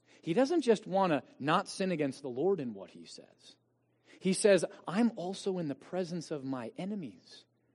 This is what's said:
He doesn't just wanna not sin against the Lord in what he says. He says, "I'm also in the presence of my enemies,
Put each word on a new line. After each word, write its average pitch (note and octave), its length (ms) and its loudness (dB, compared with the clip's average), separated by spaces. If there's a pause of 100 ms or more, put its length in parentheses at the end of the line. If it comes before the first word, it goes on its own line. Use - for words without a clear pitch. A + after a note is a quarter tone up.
(220)
He E3 120 -4
doesn't C4+ 280 2
just A3+ 240 4
wanna F3 380 2 (160)
not E3+ 280 2
sin F#3+ 240 -4
against D3 300 -2
the C#3+ 80 -8
Lord D#3+ 300 0
in A#2+ 140 -6
what F#2+ 180 -14
he E2+ 140 -20
says. - 500 -20 (640)
He F#3+ 140 0
says, F#3+ 300 6 (240)
"I'm A3 280 2
also F#3+ 420 -6
in E3+ 100 -2
the C#3 60 -4
presence F3 560 -6
of D3 140 -6
my B2+ 340 -6
enemies, F#3 680 -10 (300)